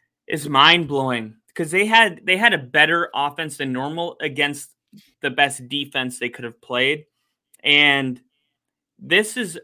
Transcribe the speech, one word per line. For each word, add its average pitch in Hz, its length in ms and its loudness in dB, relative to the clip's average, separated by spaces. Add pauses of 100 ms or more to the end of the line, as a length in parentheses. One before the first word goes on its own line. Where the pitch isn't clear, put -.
(280)
is 151 200 -6
mind-blowing, 139 880 2 (200)
'cause 160 160 -6
they 190 160 0
had, 220 380 2
they 185 120 0
had 220 160 2
a 165 60 0
better 156 560 2
offense 147 420 -4
than 135 160 -6
normal 156 480 -6
against 143 540 -4 (460)
the 139 100 -2
best 135 360 0
defense 135 520 -6
they 120 100 -4
could 120 160 -14
have 117 160 -14
played. 135 440 -2 (580)
And 139 580 2 (800)
this 196 380 0
is 175 260 -8